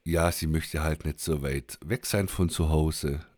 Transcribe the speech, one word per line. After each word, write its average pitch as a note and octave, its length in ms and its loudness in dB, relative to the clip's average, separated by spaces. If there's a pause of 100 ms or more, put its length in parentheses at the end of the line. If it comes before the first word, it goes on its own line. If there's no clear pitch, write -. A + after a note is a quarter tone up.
ja, E2 260 4
sie E2 160 -2
möchte D#2+ 360 0
halt D#2 220 0
nicht D2+ 160 -4
so D2+ 220 -2
weit C#2 420 -6
weg A2 220 -4
sein G2 220 0
von F2+ 200 2
zu D#2+ 200 0
Hause D#2 560 2 (140)